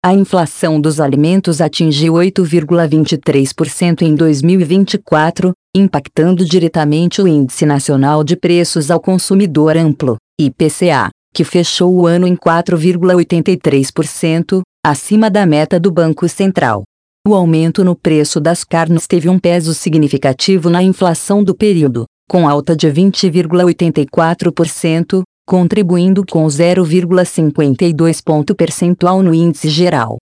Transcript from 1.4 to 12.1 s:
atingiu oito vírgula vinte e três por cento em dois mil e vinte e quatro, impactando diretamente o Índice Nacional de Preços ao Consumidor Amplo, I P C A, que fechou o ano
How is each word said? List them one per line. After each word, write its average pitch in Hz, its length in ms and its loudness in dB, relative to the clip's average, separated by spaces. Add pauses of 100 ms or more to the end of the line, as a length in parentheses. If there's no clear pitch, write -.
atingiu 160 540 0
oito 185 300 2
vírgula 165 440 0
vinte 151 260 0
e 156 40 -2
três 139 340 0
por - 160 -4
cento 170 360 -2
em 156 120 2
dois 147 260 0
mil 180 200 2
e - 20 0
vinte 185 300 0
e 202 40 -4
quatro, 165 540 -2 (240)
impactando 180 720 0
diretamente 165 760 0
o 196 60 2
Índice 147 380 0
Nacional 143 580 0
de 165 140 -2
Preços 170 520 0
ao 170 120 0
Consumidor 180 760 0
Amplo, 156 400 0 (240)
I 147 100 0
P 156 200 -2
C 175 220 -2
A, 120 180 0 (240)
que - 100 -2
fechou 180 500 0
o 180 120 2
ano 175 220 2